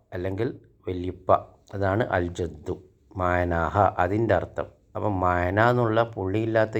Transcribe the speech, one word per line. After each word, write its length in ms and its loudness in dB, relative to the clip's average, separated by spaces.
അല്ലെങ്കിൽ 360 -4
വല്യുപ്പ, 440 -6
അതാണ് 280 0
അൽ 160 0
ജദ്ദു, 420 -8
മഅനാഹ, 640 0
അതിൻ്റെ 340 2
അർത്ഥം. 320 -4
അപ്പം 280 -2
മഅന 380 2
എന്നുള്ള 320 2
പുള്ളിയില്ലാത്ത 680 0